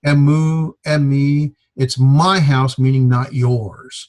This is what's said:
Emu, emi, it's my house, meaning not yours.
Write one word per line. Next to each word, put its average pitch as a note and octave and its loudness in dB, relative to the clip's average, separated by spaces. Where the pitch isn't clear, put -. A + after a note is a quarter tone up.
Emu, D#3 0
emi, C#3+ 0
it's B2+ -4
my D3 4
house, C3+ 0
meaning C3 2
not B2 -2
yours. B2 -6